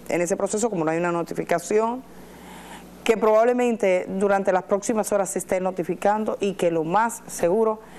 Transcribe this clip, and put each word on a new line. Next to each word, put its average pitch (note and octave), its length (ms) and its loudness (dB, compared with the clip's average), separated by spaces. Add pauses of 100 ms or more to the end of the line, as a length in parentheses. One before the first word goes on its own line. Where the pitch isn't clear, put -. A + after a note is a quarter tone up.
en E3+ 120 0
ese F3 140 0
proceso, G#3 340 -2
como F3 160 -2
no D#3+ 60 0
hay E3 60 0
una F3 140 0
notificación, F3 920 -2 (1000)
que A3 140 2
probablemente A3 880 4
durante G3 440 0
las F3+ 120 2
próximas G3+ 480 -2
horas G3 180 0
se G3 100 -6
esté F#3 200 -2
notificando F#3+ 800 0
y G3 140 0
que F3 180 0
lo E3 120 0
más G#3 440 0
seguro A3 520 0 (200)